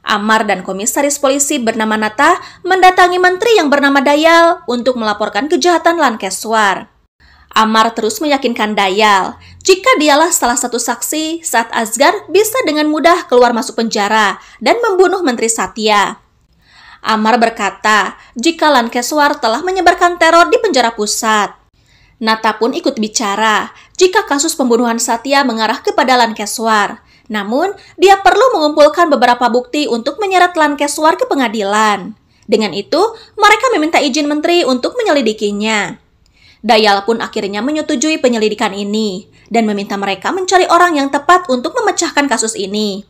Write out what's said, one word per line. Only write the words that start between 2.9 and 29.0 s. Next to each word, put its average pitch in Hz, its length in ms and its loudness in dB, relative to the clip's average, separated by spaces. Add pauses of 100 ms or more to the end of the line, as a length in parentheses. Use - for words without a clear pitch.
menteri 370 400 2
yang 294 80 0
bernama 277 320 2
Dayal 330 640 2
untuk 247 320 -2
melaporkan 214 480 -4
kejahatan 339 560 0
Lankeswar. 214 920 -2 (640)
Amar 220 400 2
terus 208 240 -4
meyakinkan 226 560 -2
Dayal 196 640 2 (240)
jika 381 400 2
dialah 302 320 4
salah 240 240 -2
satu 233 240 -4
saksi 311 640 -6
saat 233 240 -2
Asgar 269 640 0
bisa 427 320 2
dengan 302 240 -2
mudah 330 400 2
keluar 247 240 4
masuk - 240 -6
penjara 214 640 0 (160)
dan 339 240 0
membunuh 370 400 2
Menteri 240 240 -2
Satya. 208 720 -2 (880)
Amar 220 320 0
berkata 214 800 0 (160)
jika 302 400 0
Lankeswar 269 640 0
telah 233 240 -2
menyebarkan 349 560 0
teror 330 320 4
di - 80 2
penjara 254 400 0
pusat. 208 560 -2 (640)
Nata 220 400 -2
pun 240 160 -2
ikut 330 240 -4
bicara 214 720 -2 (320)
jika 381 240 2
kasus 285 320 -2
pembunuhan 233 400 0
Satya 269 480 0
mengarah 226 320 -2
kepada 262 400 0
Lankeswar. 220 880 -2 (260)
Namun, 226 400 -2 (240)
dia 392 240 4
perlu 392 320 4
mengumpulkan 302 560 4